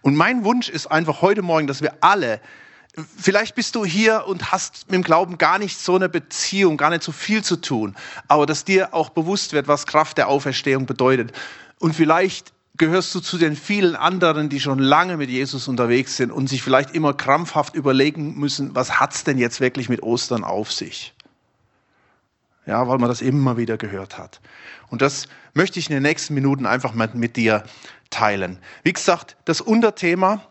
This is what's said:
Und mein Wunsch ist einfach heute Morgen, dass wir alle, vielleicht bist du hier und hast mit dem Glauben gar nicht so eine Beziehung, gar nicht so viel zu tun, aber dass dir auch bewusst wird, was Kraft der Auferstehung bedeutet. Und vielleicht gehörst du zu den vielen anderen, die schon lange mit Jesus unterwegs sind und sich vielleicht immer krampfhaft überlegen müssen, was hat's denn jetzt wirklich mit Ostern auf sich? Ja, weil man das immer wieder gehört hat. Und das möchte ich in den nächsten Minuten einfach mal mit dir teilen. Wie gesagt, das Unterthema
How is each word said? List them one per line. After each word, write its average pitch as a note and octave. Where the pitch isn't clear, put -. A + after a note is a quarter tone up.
Und C#3
mein A3
Wunsch A#3+
ist -
einfach D#3+
heute G3+
Morgen, D#3+
dass C#3
wir D3+
alle, D#3+
vielleicht G3+
bist A#3+
du A3
hier G#3+
und F#3
hast -
mit F#3+
dem F#3
Glauben E3+
gar F3
nicht G3+
so F#3
eine F#3
Beziehung, F3
gar D3
nicht E3
so E3
viel G#3
zu E3+
tun, A2
aber D3
dass D3
dir F#3+
auch D#3+
bewusst E3+
wird, C#3
was C#3+
Kraft -
der G#2+
Auferstehung C3+
bedeutet. B2
Und D#3+
vielleicht D#3+
gehörst E3+
du F3+
zu F3+
den D#3
vielen F3+
anderen, D#3
die C#3
schon C3+
lange D#3+
mit C#3
Jesus C3
unterwegs B2
sind B2
und C3
sich B2+
vielleicht C3+
immer D3
krampfhaft D3+
überlegen C#3+
müssen, C#3
was -
hat's -
denn C#3
jetzt A#2+
wirklich B2+
mit A#2+
Ostern A#2+
auf G2+
sich? -
Ja, A#2+
weil C3
man A#2+
das A#2
immer C3
wieder A2+
gehört G2
hat. -
Und A#2
das -
möchte F#3
ich D3+
in D3
den C3+
nächsten D3+
Minuten C#3
einfach A#2+
mal A2+
mit A#2
dir A2
teilen. G2
Wie F#3
gesagt, -
das E3
Unterthema G3+